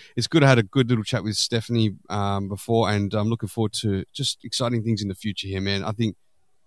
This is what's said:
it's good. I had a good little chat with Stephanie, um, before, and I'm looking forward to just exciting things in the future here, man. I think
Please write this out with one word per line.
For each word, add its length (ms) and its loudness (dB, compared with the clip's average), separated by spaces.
it's 120 -2
good. 160 4
I 40 10
had 100 8
a 60 6
good 260 0
little 140 2
chat 200 -4
with 120 -2
Stephanie, 600 0
um, 400 -2
before, 400 0
and 240 0
I'm 160 0
looking 200 -2
forward 320 -2
to 220 -2
just 300 -6
exciting 400 -4
things 180 0
in 60 -4
the 80 -4
future 320 -6
here, 140 -4
man. 220 -2
I 80 -4
think 240 -2